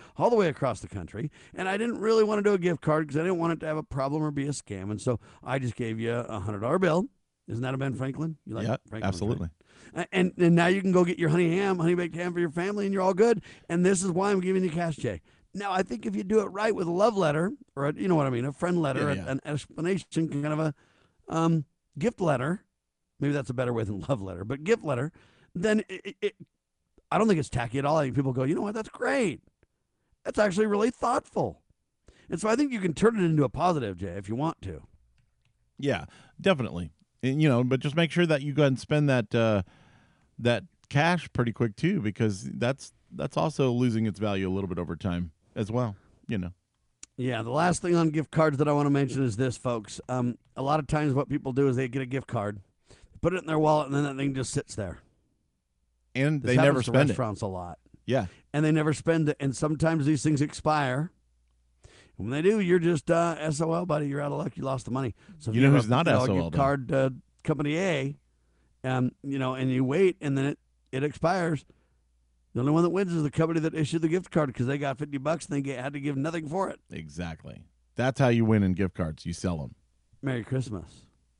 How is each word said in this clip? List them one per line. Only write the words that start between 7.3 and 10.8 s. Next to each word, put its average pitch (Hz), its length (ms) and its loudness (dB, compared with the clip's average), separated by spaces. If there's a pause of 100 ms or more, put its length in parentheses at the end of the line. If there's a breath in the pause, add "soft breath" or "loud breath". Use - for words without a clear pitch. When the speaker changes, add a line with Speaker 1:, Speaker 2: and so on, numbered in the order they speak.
Speaker 1:
Isn't 113 120 -6
that 131 140 -2
a - 20 -2
Ben 135 160 -2
Franklin? 139 540 -6
You - 80 -10
like 110 120 -4
Speaker 2:
Yeah, 107 100 0 (120)
Speaker 1:
Franklin, 107 200 -4
Speaker 2:
absolutely. 95 420 -4 (440 loud breath)
Speaker 1:
right? 170 160 -6
A-, - 40 -8
and, 180 240 2
and 170 160 6
now 170 140 6
you 196 120 2